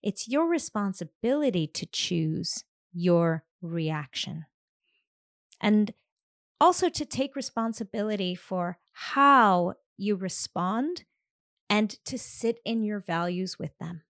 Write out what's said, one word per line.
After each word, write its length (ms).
It's 260
your 200
responsibility 1200
to 180
choose 760
your 520
reaction. 840
And 320
also 300
to 160
take 300
responsibility 1000
for 460
how 840
you 200
respond 880
and 220
to 120
sit 480
in 180
your 160
values 600
with 180
them. 320